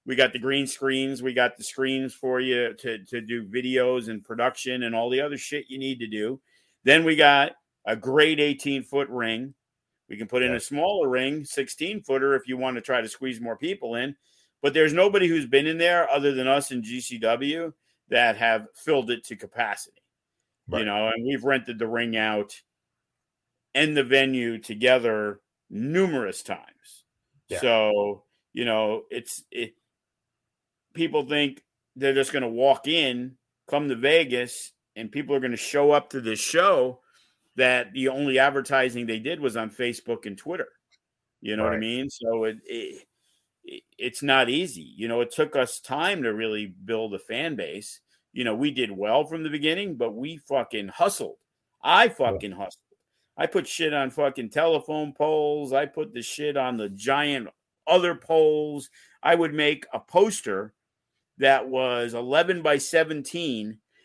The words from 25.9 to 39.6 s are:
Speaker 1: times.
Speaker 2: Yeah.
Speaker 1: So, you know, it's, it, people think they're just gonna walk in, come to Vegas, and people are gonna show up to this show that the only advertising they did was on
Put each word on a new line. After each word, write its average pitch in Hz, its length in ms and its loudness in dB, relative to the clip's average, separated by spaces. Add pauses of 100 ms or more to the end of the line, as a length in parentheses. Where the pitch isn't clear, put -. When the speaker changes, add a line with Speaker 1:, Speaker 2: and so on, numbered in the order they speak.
Speaker 1:
times. - 640 -14 (440)
Speaker 2:
Yeah. - 120 -6
Speaker 1:
So, 107 640 2 (280)
you 120 140 -4
know, 110 440 0
it's, - 400 -10
it, 117 260 -10 (1160)
people 151 320 -2
think 143 380 -2 (340)
they're 139 160 2
just 135 220 0
gonna 127 140 -2
walk 131 380 4
in, 131 500 0 (300)
come 147 220 -2
to 127 80 -2
Vegas, 123 760 2 (220)
and 110 160 -12
people 143 240 -4
are 135 60 2
gonna 123 160 -2
show 143 360 4
up 147 180 4
to 135 100 -8
this 110 200 -4
show 160 600 2 (560)
that 127 380 2
the 131 140 0
only 135 300 0
advertising 131 680 2
they 113 140 -4
did 151 200 -6
was 123 160 -2
on 113 140 -4